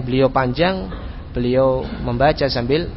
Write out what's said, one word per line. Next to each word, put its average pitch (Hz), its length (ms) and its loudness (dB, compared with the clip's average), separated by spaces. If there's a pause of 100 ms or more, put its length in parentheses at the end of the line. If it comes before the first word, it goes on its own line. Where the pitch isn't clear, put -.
beliau 131 240 2
panjang, 156 580 0 (460)
beliau 131 480 2 (240)
membaca 135 400 2
sambil 135 400 0 (120)